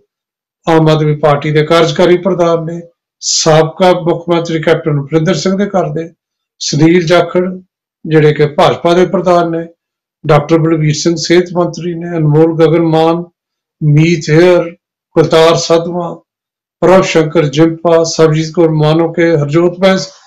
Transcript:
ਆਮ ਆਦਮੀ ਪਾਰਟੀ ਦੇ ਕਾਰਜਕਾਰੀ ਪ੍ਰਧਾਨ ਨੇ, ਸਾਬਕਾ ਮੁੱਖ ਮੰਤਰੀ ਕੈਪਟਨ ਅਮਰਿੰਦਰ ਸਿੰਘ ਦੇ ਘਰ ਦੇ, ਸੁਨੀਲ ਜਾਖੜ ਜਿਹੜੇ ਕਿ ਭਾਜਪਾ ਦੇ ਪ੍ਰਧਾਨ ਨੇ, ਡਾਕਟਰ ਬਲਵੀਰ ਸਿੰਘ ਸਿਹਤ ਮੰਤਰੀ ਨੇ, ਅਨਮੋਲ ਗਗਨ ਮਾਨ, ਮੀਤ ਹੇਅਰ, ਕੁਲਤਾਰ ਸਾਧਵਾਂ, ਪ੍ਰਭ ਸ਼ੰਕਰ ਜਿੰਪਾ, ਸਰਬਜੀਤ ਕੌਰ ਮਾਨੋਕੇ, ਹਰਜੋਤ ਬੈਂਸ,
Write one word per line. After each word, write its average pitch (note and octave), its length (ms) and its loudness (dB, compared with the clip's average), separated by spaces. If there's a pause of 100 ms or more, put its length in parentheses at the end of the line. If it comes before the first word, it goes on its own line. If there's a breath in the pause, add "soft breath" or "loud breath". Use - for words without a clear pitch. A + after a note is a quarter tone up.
(680)
ਆਮ D#3 180 4
ਆਦਮੀ D3+ 280 0
ਪਾਰਟੀ D3 360 0
ਦੇ D3+ 140 2
ਕਾਰਜਕਾਰੀ E3+ 520 2
ਪ੍ਰਧਾਨ E3+ 480 -2
ਨੇ, E3+ 160 -10 (380)
ਸਾਬਕਾ D#3+ 720 0
ਮੁੱਖ E3+ 380 -2
ਮੰਤਰੀ E3+ 320 -2
ਕੈਪਟਨ D#3+ 300 -2
ਅਮਰਿੰਦਰ D#3 420 -2
ਸਿੰਘ F#3+ 240 -4
ਦੇ G3+ 80 -2
ਘਰ F3 280 -4
ਦੇ, E3 160 -8 (500)
ਸੁਨੀਲ D#3+ 460 2
ਜਾਖੜ F3+ 540 0 (460)
ਜਿਹੜੇ D3+ 280 2
ਕਿ D3 120 0
ਭਾਜਪਾ E3 480 0
ਦੇ F3+ 120 4
ਪ੍ਰਧਾਨ F3 460 0
ਨੇ, E3 160 -6 (600)
ਡਾਕਟਰ D3+ 300 2
ਬਲਵੀਰ D#3 360 0
ਸਿੰਘ E3+ 220 -2
ਸਿਹਤ F3 380 0
ਮੰਤਰੀ E3+ 400 -4
ਨੇ, E3+ 240 -8
ਅਨਮੋਲ D#3 380 2
ਗਗਨ D#3+ 260 2
ਮਾਨ, E3 420 0 (600)
ਮੀਤ D3+ 460 2
ਹੇਅਰ, E3+ 460 2 (360)
ਕੁਲਤਾਰ D#3+ 440 2
ਸਾਧਵਾਂ, E3+ 600 -4 (640)
ਪ੍ਰਭ F3+ 220 4
ਸ਼ੰਕਰ D#3 420 0
ਜਿੰਪਾ, E3 580 0
ਸਰਬਜੀਤ D#3+ 500 -2
ਕੌਰ E3 160 2
ਮਾਨੋਕੇ, D#3+ 680 0
ਹਰਜੋਤ E3+ 420 -2
ਬੈਂਸ, F#3+ 280 0 (180 loud breath)